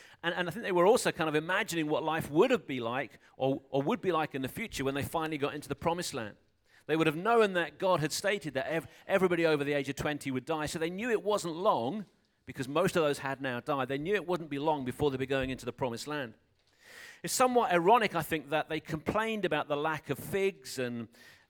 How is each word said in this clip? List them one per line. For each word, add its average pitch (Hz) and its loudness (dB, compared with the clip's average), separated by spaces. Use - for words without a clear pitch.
And, 170 0
and 175 -2
I - -4
think 233 -8
they 196 -2
were 175 6
also 214 6
kind 160 0
of 147 2
imagining 170 0
what 151 0
life 156 -2
would 214 6
have 208 0
been 127 -4
like 120 -4
or, 135 0
or 135 0
would 190 0
be 185 0
like 156 0
in 131 -6
the 131 -4
future 143 -8
when 135 0
they 139 -2
finally 160 -4
got 135 -2
into 147 -8
the 143 -4
promised 170 -2
land. 110 -8
They 151 2
would 160 4
have 156 0
known 214 4
that 165 -2
God 180 2
had 151 -2
stated 196 -2
that 131 -2
ev-, 160 -2
everybody 180 2
over 151 4
the 143 0
age 139 -2
of 135 -4
twenty 147 -4
would 127 -4
die, 156 -2
so 165 -6
they 165 -2
knew 214 -4
it 185 2
wasn't 185 -2
long, 175 0
because 131 -8
most 170 2
of 170 4
those 143 2
had 135 -6
now 123 -4
died. 135 -2
They 139 -2
knew 170 -2
it 175 -2
wouldn't 170 -4
be 143 -4
long 147 0
before 139 0
they'd 131 -2
be 131 -2
going 131 -2
into 123 -8
the 120 -6
promised 120 -6
land. 139 -6
It's 170 -4
somewhat 240 4
ironic, 190 6
I 160 0
think, 143 -4
that 151 0
they 156 -4
complained 214 -4
about 156 0
the 147 0
lack 151 -2
of 135 -4
figs 196 -4
and, 120 -6